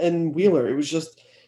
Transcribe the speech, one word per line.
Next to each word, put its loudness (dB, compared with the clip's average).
and 0
Wheeler. 2
It -2
was -4
just, -8